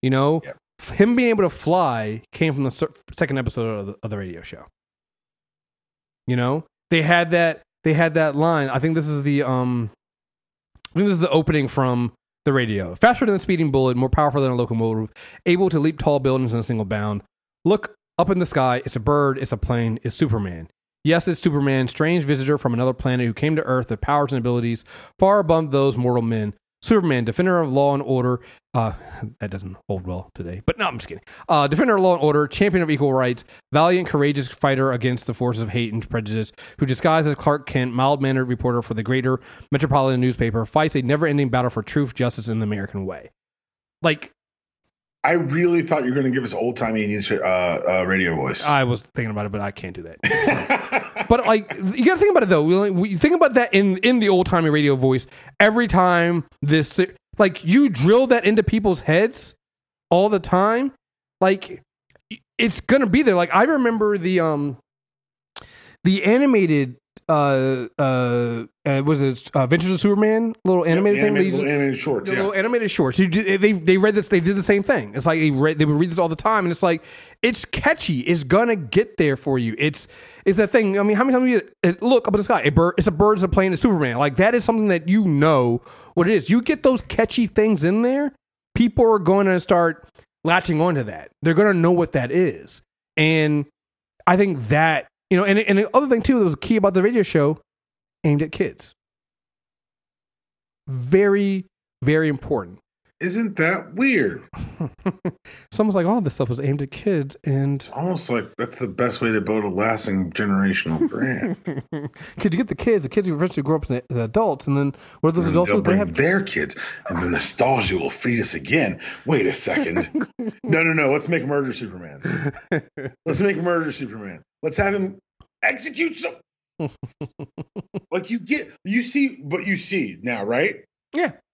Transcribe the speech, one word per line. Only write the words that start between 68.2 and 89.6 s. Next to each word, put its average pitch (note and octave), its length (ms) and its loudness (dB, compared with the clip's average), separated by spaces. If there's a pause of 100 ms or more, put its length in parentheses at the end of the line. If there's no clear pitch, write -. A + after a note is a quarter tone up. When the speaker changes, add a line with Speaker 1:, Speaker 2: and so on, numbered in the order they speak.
Speaker 1:
uh, C#3 180 0
was D3 160 2
it, C3 340 -2
uh, D3 100 2
Adventures E3+ 260 0
of F#3 100 -2
Superman? G#3+ 540 2 (100)
Little F3+ 220 2
Speaker 2:
Yep, E3+ 60 2
Speaker 1:
animated G3+ 260 4
thing? G#3+ 80 2
Speaker 2:
animated, - 160 2
Speaker 1:
They - 20 2
used C#3 120 -2
Speaker 2:
little C#3+ 100 -2
Speaker 1:
to C#3+ 80 0
Speaker 2:
animated C#3 240 0
shorts, D3+ 300 -2
Speaker 1:
the C3 60 0
Speaker 2:
yeah. G3 60 -2
Speaker 1:
little G3 140 -2
animated A3 360 0
shorts. C3 280 0
You F#3+ 80 4
do, F#3+ 320 0
they, G#3 140 4
they F#3 240 2
read G#3 180 2
this, G#3 140 -2
they F#3+ 100 4
did F#3 160 0
the G3 80 -2
same G3+ 180 2
thing. C#3 320 -2
It's C3 140 -2
like, E3 120 2
they D#3 120 2
read, D3+ 260 0
they D3+ 80 4
would D3 140 2
read F3 100 2
this E3 80 -6
all E3+ 120 0
the D#3+ 60 -4
time, G#3+ 300 0
and F3 60 -2
it's D#3 100 -4
like, E3+ 220 0 (400)
it's A#3+ 220 0
catchy. G3 560 -2
It's E3 220 0
gonna G#3+ 320 2
get F3 420 -2
there D3 180 2
for C3+ 240 -2
you. A2+ 180 -2
It's, D3 300 -4 (380)
it's G3 120 2
that G#3 140 2
thing. G3+ 260 2
I G3+ 60 2
mean, G#3 140 2
how A#3 60 2
many C4 140 2
times B3+ 140 2
you, G#3+ 100 2 (220)
uh, F3 100 4 (100)
look A#3+ 240 4
up G3+ 60 0
in G#3 60 2
the G3+ 40 -2
sky, G3 200 0
a D3 80 2
bird, E3 260 4
it's F3 80 -4
a G#3+ 60 2
bird, G3+ 260 4
it's F3+ 60 0
a F#3+ 40 0
plane, F#3+ 260 2
it's E3 80 -4
Superman. D3+ 360 2
Like, C#3 200 0
that A3 180 4
is A3+ 80 2
something A3 240 0
that E3+ 200 0
you G3+ 180 2
know C#3 560 4 (340)
what F3 120 4
it A3 60 4
is. D#3+ 160 0
You A#3 120 4
get D4+ 200 -2
those C4 220 2
catchy A#3 420 0
things G#3+ 380 2
in G3 180 2
there, C4+ 300 0 (420)
people A#3 380 4
are G#3+ 80 4
gonna F#3 400 4
start E3+ 480 2 (360)